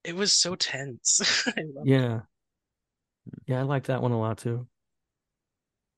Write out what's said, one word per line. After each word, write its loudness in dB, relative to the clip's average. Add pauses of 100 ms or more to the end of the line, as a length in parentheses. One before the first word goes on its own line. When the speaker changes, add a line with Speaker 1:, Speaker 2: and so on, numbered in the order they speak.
Speaker 1:
It -8
was 0
so 2
tense. -2 (280)
<laughs> -
I -2 (120)
loved 0
it. -
Speaker 2:
Yeah. 4 (1300)
Yeah, -2
I -2
like -2
that 0
one 2
a 2
lot 0
too. -6 (1300)